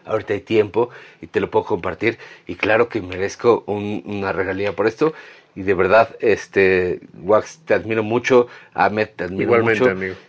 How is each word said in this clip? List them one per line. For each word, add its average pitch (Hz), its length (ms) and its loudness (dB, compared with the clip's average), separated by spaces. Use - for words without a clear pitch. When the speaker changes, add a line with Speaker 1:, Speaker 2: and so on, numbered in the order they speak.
Speaker 1:
Ahorita 107 280 -4
hay 101 80 -2
tiempo 110 480 0
y - 60 -16
te - 140 -2
lo 95 100 -4
puedo 107 160 0
compartir. 101 520 -4
Y 87 80 -10
claro 110 340 2
que 107 140 -6
merezco 95 640 0
un, 104 400 -6
una 98 260 -6
regalía 95 400 -4
por 104 140 -2
esto. 156 260 0
Y 98 80 -12
de 95 120 0
verdad, 95 460 4
este, 92 800 2
Wax, 107 460 0
te 113 80 2
admiro 110 280 -2
mucho. 120 440 2
Ahmed, 104 420 0
te - 100 -8
admiro 95 180 -4
Speaker 2:
Igualmente, 113 380 2
Speaker 1:
mucho. 127 120 4
Speaker 2:
amigo. 92 220 -6